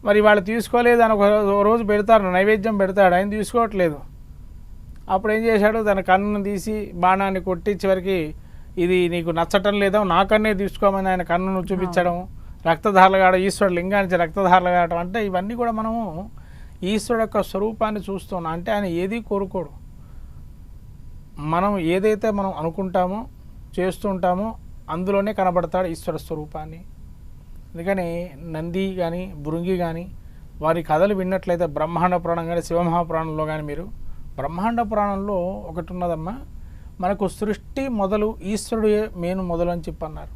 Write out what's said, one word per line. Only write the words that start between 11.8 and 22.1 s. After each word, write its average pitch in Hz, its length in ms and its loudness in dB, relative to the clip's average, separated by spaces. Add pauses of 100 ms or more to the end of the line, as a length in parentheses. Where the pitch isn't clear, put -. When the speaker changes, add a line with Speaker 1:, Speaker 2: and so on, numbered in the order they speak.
Speaker 2:
అవును. - 580 -6
Speaker 1:
రక్తధారలు 190 480 6
కావడం, 185 220 6
ఈశ్వరుడు 190 340 2
లింగానికి 185 420 2
రక్తధారలు 180 540 4
కావడం. 175 280 2
అంటే 190 280 -2
ఇవన్నీ 196 300 -2
కూడా 233 160 0
మనము 220 580 -4 (540)
ఈశ్వరుడు 214 400 0
యొక్క 214 200 0
స్వరూపాన్ని 214 580 -2
చూస్తున్నాం. 180 520 -6
అంటే 175 180 -4
ఆయన 208 140 0
ఏదీ 190 360 -2
కోరుకోడు. 196 480 -4 (1700)
మనం 180 400 0
ఏదైతే 196 520 0